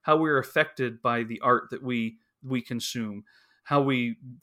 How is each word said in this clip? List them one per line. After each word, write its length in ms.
how 140
we're 200
affected 640
by 220
the 180
art 300
that 120
we, 340
we 180
consume, 600
how 180
we 360